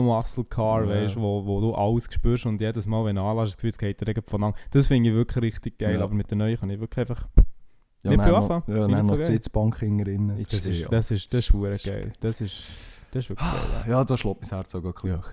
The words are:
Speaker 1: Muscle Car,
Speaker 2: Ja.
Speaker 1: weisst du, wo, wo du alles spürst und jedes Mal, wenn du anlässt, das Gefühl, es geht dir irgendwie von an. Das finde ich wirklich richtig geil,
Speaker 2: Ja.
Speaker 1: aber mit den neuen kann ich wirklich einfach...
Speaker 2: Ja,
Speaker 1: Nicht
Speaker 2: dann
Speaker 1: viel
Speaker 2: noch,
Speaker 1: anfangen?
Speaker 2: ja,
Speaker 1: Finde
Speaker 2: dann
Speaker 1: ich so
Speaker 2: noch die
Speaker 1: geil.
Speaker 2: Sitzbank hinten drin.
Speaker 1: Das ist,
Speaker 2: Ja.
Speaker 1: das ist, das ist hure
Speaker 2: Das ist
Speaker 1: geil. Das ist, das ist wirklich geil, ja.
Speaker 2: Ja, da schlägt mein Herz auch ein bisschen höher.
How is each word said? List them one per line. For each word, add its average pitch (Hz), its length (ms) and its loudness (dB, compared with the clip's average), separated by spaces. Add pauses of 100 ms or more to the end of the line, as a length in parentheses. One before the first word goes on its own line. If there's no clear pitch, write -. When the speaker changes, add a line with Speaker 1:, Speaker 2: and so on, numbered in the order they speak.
Speaker 1:
Muscle 117 400 0
Car, 110 380 0
Speaker 2:
Ja. 107 80 0
Speaker 1:
weisst 104 240 0
du, 117 60 -4
wo, 101 260 -2
wo 101 140 0
du 110 120 2
alles 113 400 0
spürst 120 340 2
und 107 140 -2
jedes 110 280 -2
Mal, 110 160 0
wenn 104 100 0
du 98 80 -2
anlässt, 110 300 0
das - 60 -16
Gefühl, 113 120 -2
es - 80 -10
geht 101 220 -6
dir 107 80 -2
irgendwie 107 200 -4
von 104 140 -2
an. 104 120 0 (180)
Das 139 160 4
finde 117 220 6
ich 110 40 2
wirklich 120 300 0
richtig - 340 -6
geil, 104 200 0
Speaker 2:
Ja. 92 40 0
Speaker 1:
aber 98 120 -2
mit 101 180 -2
den 104 60 -2
neuen 110 200 0
kann 98 120 -6
ich 101 100 -8
wirklich - 180 -6 (100)
einfach... - 200 -6 (760)
Speaker 2:
Ja, - 60 0
Speaker 1:
Nicht - 100 6
Speaker 2:
dann - 60 4
Speaker 1:
viel 170 60 10
Speaker 2:
noch, 202 180 4
Speaker 1:
anfangen? 170 160 -2
Speaker 2:
ja, 107 160 0
Speaker 1:
Finde 104 60 2
Speaker 2:
dann - 20 2
Speaker 1:
ich 101 60 4 (120)
so 104 60 4
Speaker 2:
noch 147 80 2
die - 60 0
Speaker 1:
geil. 113 80 4
Speaker 2:
Sitzbank 110 420 0
hinten 104 260 0
drin. 101 460 -2
Speaker 1:
Das 92 160 -4
ist, 87 140 -2
Speaker 2:
Ja. 80 80 -8
Speaker 1:
das 113 220 0
ist, 104 240 -4
das 123 120 2
ist - 60 4
hure 101 180 4
Speaker 2:
Das 101 80 -4
ist - 60 -10
Speaker 1:
geil. 101 360 -6
Das 113 200 -4
ist, 101 140 -6 (580)
das 127 120 -4
ist - 60 -12
wirklich 147 200 -4
geil, - 360 -2
ja. 113 40 -2
Speaker 2:
Ja, 127 140 4
da 127 120 0
schlägt 101 260 -4
mein 104 80 -12
Herz 95 240 -8
auch 87 100 -6
ein 90 80 -4
bisschen - 180 -6
höher. 90 120 -2 (100)